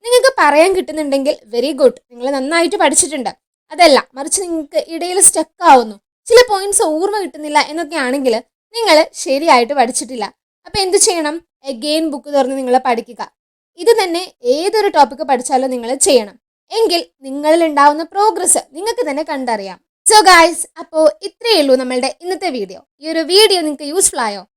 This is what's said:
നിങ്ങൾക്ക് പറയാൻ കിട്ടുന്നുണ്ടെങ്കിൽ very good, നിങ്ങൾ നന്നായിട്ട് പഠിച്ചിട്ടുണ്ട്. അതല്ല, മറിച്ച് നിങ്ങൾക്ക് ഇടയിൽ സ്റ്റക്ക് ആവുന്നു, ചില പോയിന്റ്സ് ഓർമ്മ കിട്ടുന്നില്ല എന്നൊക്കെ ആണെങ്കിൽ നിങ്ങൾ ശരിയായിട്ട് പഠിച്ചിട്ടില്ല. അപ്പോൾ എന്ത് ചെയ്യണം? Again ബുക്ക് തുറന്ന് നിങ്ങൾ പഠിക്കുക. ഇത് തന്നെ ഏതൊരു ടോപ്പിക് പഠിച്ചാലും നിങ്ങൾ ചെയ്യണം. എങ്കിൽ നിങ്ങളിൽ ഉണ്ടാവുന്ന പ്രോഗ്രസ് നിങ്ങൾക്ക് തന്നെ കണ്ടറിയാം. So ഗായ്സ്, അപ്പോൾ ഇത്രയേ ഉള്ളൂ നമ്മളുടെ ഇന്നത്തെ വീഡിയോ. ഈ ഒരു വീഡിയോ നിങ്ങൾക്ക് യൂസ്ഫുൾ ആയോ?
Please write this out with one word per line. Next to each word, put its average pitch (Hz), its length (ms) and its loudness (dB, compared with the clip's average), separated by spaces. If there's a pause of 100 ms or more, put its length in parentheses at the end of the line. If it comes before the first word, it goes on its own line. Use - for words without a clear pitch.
നിങ്ങൾക്ക് 508 340 2
പറയാൻ 320 360 4
കിട്ടുന്നുണ്ടെങ്കിൽ 294 600 -4 (120)
very 247 220 0
good, 262 220 2 (180)
നിങ്ങൾ 247 200 -8
നന്നായിട്ട് 330 440 -2
പഠിച്ചിട്ടുണ്ട്. 277 540 -2 (420)
അതല്ല, 302 420 4
മറിച്ച് 294 280 -6
നിങ്ങൾക്ക് 320 460 -6
ഇടയിൽ 349 340 -4
സ്റ്റക്ക് - 420 -2
ആവുന്നു, 240 360 4 (260)
ചില 453 100 0 (140)
പോയിന്റ്സ് 403 340 -2
ഓർമ്മ 359 360 -2
കിട്ടുന്നില്ല 302 400 -2
എന്നൊക്കെ 302 360 -6
ആണെങ്കിൽ 262 400 -2 (400)
നിങ്ങൾ 339 380 2
ശരിയായിട്ട് 269 600 0
പഠിച്ചിട്ടില്ല. 240 640 -4 (300)
അപ്പോൾ 381 140 -6
എന്ത് 381 180 0
ചെയ്യണം? 330 440 -2 (300)
Again 302 380 -4
ബുക്ക് 294 240 -10
തുറന്ന് 269 240 0
നിങ്ങൾ 254 200 0
പഠിക്കുക. 240 540 -4 (440)
ഇത് 427 280 2
തന്നെ 349 300 -6 (100)
ഏതൊരു 359 440 0
ടോപ്പിക് 285 400 0
പഠിച്ചാലും 262 420 -2
നിങ്ങൾ 247 240 -6
ചെയ്യണം. 240 460 0 (320)
എങ്കിൽ 392 340 -2 (160)
നിങ്ങളിൽ 302 440 0
ഉണ്ടാവുന്ന 294 380 2
പ്രോഗ്രസ് 370 540 0 (140)
നിങ്ങൾക്ക് 359 380 -6
തന്നെ 285 140 -6
കണ്ടറിയാം. 240 560 -6 (340)
So 427 120 6
ഗായ്സ്, 339 420 4 (120)
അപ്പോൾ 311 320 2 (120)
ഇത്രയേ 403 380 0
ഉള്ളൂ 269 140 4
നമ്മളുടെ 254 460 -4
ഇന്നത്തെ 359 280 -6
വീഡിയോ. 190 380 -10 (120)
ഈ 302 100 -10
ഒരു 320 100 -2
വീഡിയോ 359 420 2
നിങ്ങൾക്ക് 302 220 -6
യൂസ്ഫുൾ 294 360 -2
ആയോ? 202 260 -6 (120)